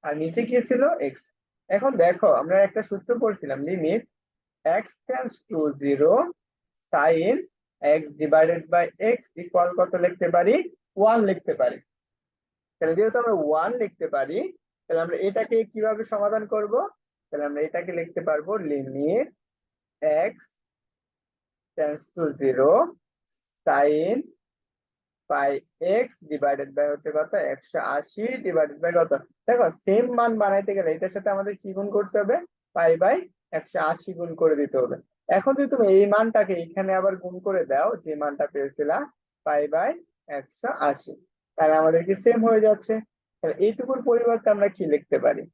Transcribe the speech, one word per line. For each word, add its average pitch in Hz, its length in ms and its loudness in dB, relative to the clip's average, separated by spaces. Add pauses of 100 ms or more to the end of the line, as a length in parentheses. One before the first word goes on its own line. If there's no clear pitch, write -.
আর 147 60 -4 (100)
নিচে 165 260 -2
কি 247 80 0 (120)
ছিল? 247 140 2 (260)
এক্স। - 140 -12 (540)
এখন 262 160 0 (120)
দেখো, 170 240 2 (140)
আমরা 175 140 0 (100)
একটা 208 160 -4
সূত্র 202 280 -8 (120)
পড়ছিলাম, 151 360 -4 (100)
লিমিট 180 340 -2 (800)
x - 20 -14 (240)
tends 254 260 -6 (140)
to 165 100 -6 (240)
zero 143 320 4 (800)
sin 165 440 2 (640)
x - 20 -12 (200)
divided 160 400 4 (100)
by 170 120 4 (320)
x - 20 -14 (220)
equal 175 280 0 (100)
কত 185 140 0 (120)
লিখতে 180 320 -2
পারি? 185 180 4 (420)
ওয়ান 220 240 4 (100)
লিখতে 170 300 -4
পারি। 123 180 0 (1000)
তাহলে 165 180 0
যেহেতু 220 220 2
আমরা 233 160 0 (120)
ওয়ান 160 240 0 (120)
লিখতে 175 320 -6
পারি, 143 240 -2 (460)
তাহলে 165 200 -2
আমরা 170 120 -4
এটাকে 220 400 -2 (160)
কিভাবে 214 300 -2 (100)
সমাধান 208 300 0 (120)
করব? 214 200 -2 (540)
তাহলে 147 200 -6
আমরা 143 200 -6
এটাকে 175 320 -8
লিখতে 165 280 -8
পারবো 156 240 -4 (200)
লিমিট 143 560 -2 (760)
x 156 320 0 (1400)
tends 151 260 -4 (120)
to 170 80 -6 (180)
zero 135 320 4 (920)
sin 151 540 2 (1120)
পাই 143 220 0 (520)
x 240 40 -6 (240)
divided 139 440 -2
by 147 160 0
হচ্ছে 147 260 -8
কত? 156 140 -4 (200)
একশো - 260 -10 (180)
আশি 208 280 -8 (220)
divided 160 360 -2
by 170 160 -2
কত? 165 140 2 (340)
দেখো, 240 200 4 (180)
সেম 214 200 2 (140)
মান 233 140 2 (100)
বানাইতে 196 320 0
গেলে 175 180 0
এটার 180 220 -4
সাথে 196 200 -4
আমাদের 196 280 -4
কি 196 140 -14
গুণ 202 200 -6
করতে 202 260 -2
হবে? 226 140 0 (400)
পাই 165 160 4 (100)
by 233 140 4 (420)
একশো - 200 -8 (120)
আশি 165 280 -8
গুণ 170 120 -6 (100)
করে 156 160 4
দিতে 143 260 -2
হবে। - 140 -4 (400)
এখন 269 220 2
যদি 277 140 0
তুমি 240 140 2 (120)
এই 202 160 6
মানটাকে 214 400 2 (100)
এখানে 190 260 -6 (100)
আবার 190 160 0
গুণ 180 180 -12 (120)
করে 190 160 0 (100)
দাও, 151 160 2 (160)
যে 156 80 -8 (100)
মানটা 143 300 -4
পেয়েছিলা 143 440 -4 (500)
পাই 147 160 0 (120)
by 196 160 0 (480)
একশো 175 300 -10 (220)
আশি, - 220 -10 (440)
তাহলে 156 240 4
আমাদের 160 260 4
কি 190 80 0
সেম 233 240 2 (100)
হয়ে 220 180 4
যাচ্ছে। 208 280 0 (440)
তাহলে 160 260 -4
এইটুকুর 247 360 -2 (100)
পরিবর্তে 233 440 2
আমরা 202 220 2
কি 185 80 -6 (100)
লিখতে 147 300 -2
পারি? 117 180 0 (100)